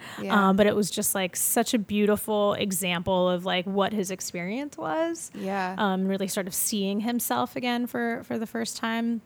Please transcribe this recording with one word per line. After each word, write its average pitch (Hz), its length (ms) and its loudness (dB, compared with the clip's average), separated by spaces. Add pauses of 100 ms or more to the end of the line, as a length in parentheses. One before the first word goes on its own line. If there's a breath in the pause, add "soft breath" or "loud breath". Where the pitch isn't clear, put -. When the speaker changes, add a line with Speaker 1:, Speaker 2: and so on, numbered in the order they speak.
(200 loud breath)
Speaker 1:
Yeah. 196 300 4
Speaker 2:
Um, 190 60 6
but 202 100 6
it 208 100 4
was 202 140 2
just, - 240 -2
like, 185 220 -2
such - 400 0
a - 20 4
beautiful 208 800 2
example 180 760 2
of, 180 160 0
like, 180 220 0
what 196 260 2
his 202 160 -2
experience 196 640 -6
was. 320 600 -2
Speaker 1:
Yeah. 190 420 -4
Speaker 2:
Um, 190 300 2
really 196 200 0
sort 185 200 -4
of 185 80 -8
seeing 202 460 0
himself 240 540 -2
again 247 300 -2
for, 233 380 -4
for 233 160 -4
the 220 80 -4
first 226 300 -6
time. 233 480 -2